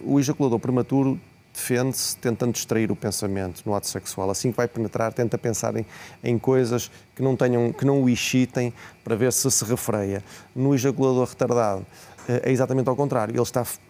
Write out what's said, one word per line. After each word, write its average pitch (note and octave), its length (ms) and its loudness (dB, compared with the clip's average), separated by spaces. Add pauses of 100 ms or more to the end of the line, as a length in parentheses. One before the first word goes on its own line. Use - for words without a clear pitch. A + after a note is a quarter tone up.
o C#3 160 4
ejaculador C3 400 2
prematuro C3 600 0 (320)
defende-se - 680 -2
tentando A#2+ 360 0
distrair A2 380 0
o G2 40 0
pensamento G2 720 -4
no G#2+ 80 0
ato G2+ 140 -2
sexual. F#2+ 420 -4
Assim A2+ 220 -2
que G#2+ 60 -4
vai A#2+ 100 2
penetrar, A2+ 440 -2
tenta A#2 280 -2
pensar A2+ 360 -2
em, A2 100 -4 (380)
em A#2+ 140 0
coisas B2 540 0 (240)
que B2+ 80 -4
não C3 120 2
tenham, A#2+ 380 2
que - 100 -4
não C#3 200 4
o B2+ 60 4
excitem, B2 640 2 (320)
para A2+ 120 -2
ver A#2+ 180 2
se - 160 0
se - 160 0
refreia. G2+ 580 -2 (320)
No C3+ 200 2
ejaculador B2+ 520 2
retardado, A2+ 560 0 (460)
eh, B2 160 2
é C3 60 2
exatamente B2+ 360 2
ao B2+ 80 2
contrário. A#2+ 400 0
Ele B2 60 2
está A#2+ 200 0
f-, - 180 -8 (100)